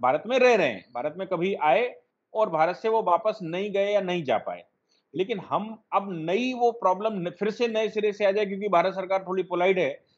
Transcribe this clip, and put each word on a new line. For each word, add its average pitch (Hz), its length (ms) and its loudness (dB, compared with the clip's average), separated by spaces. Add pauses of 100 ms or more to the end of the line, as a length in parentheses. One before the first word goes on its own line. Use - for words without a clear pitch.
भारत 135 260 2
में 254 120 2
रह 247 160 6
रहे 170 120 4
हैं, 127 260 -6
भारत 147 240 -6
में 190 100 -8
कभी 185 260 -2
आए 196 420 2 (380)
और 214 160 0
भारत 165 260 2
से 226 140 -2
वो 220 140 2
वापस 180 400 0
नहीं 185 280 -4
गए 196 220 0
या 202 80 2
नहीं 180 220 -2
जा 120 140 2
पाए। 90 260 -8 (520)
लेकिन 196 240 -2
हम 208 440 -6 (100)
अब 294 180 0
नई 185 420 -2
वो 240 180 2
problem 190 420 0
न-, 175 160 -4
फिर 202 200 -4
से 233 180 -2
नए 220 220 -2
सिरे 208 240 0
से 208 120 -2
आ 196 60 4
जाए 208 140 0
क्योंकि 196 220 -4
भारत 180 260 2
सरकार 190 340 -2
थोड़ी 185 160 -2
polite 180 340 2
है, 143 400 -2